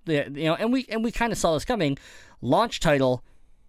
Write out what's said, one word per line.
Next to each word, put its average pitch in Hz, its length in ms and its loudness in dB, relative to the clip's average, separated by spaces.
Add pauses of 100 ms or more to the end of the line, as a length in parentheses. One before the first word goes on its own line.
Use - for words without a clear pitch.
the, 143 300 -2
you 143 100 -8
know, 160 120 2
and 226 180 0
we, 262 160 -2
and 220 120 -4
we 233 100 -2
kinda 226 240 -2
saw 170 180 2
this 147 120 -2
coming, 160 320 0 (440)
launch 160 400 0
title, 131 420 2 (460)